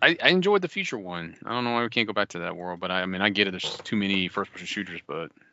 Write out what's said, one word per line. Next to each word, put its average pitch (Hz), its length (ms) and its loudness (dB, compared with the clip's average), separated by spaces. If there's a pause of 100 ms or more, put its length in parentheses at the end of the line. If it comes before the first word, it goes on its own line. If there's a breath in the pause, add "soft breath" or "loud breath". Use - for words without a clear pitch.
I, 170 220 6
I 127 60 6
enjoyed 185 340 4
the 180 60 -4
Future 175 300 -6
one. 87 460 -6
I - 60 -8
don't 120 140 0
know 120 80 0
why 117 100 2
we 117 80 0
can't 117 160 2
go 107 80 -4
back 104 140 2
to 87 120 -8
that 85 160 -4
world, 87 240 -8
but 92 120 -4
I, 92 100 0
I 92 40 0
mean, 92 140 -2
I 104 100 6
get 101 180 4
it. - 20 0
There's - 280 -6
too - 180 -4
many 98 320 2
first-person 95 380 -6
shooters, 90 400 -6
but 78 240 -6 (220)